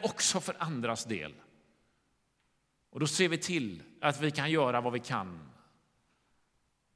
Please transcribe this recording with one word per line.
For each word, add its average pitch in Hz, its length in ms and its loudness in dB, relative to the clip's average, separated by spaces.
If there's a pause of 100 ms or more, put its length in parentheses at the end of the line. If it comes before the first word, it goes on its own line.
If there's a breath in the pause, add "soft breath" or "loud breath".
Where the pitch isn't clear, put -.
också - 380 2
för - 180 -4
andras 120 460 -2
del. 78 300 -4 (1600)
Och 131 100 -6
då 151 60 2
ser 165 220 4
vi 160 100 0
till 123 440 -2 (180)
att 147 200 2
vi 151 100 2
kan 147 200 0
göra 127 300 4
vad 120 120 0
vi 120 80 -2
kan 92 400 -4 (1600)